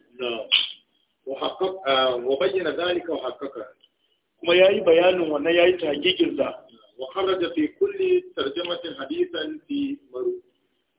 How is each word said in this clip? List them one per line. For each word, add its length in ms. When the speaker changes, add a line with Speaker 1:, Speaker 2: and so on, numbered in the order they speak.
Speaker 1:
نعم. 260
وحقق-، 640
آه، 280
وبين 520
ذلك 420
وحققه. 560
Speaker 2:
Kuma 160
ya 160
yi 100
bayanin 500
wannan, 240
ya 120
yi 100
tahqiqin 600
sa. 240
Speaker 1:
وخرج 560
في 140
كل 560
ترجمة 480
حديثا 680
في 300
مرو-، 260